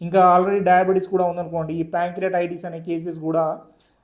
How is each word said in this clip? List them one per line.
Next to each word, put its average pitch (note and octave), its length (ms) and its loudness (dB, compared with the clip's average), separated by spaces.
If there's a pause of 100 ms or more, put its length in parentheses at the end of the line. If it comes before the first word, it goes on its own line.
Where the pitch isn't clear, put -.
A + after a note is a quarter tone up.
ఇంకా F3+ 360 6
already G3 260 0
డయాబెటీస్ F#3 440 4
కూడా F3+ 160 0
ఉందనుకోండి, E3 500 -4
ఈ E3 80 -4
ప్యాంక్రియాటైటిస్ F3 800 -4
అనే E3+ 160 -12
కేసెస్ E3 380 -8
కూడా D#3+ 420 -2 (420)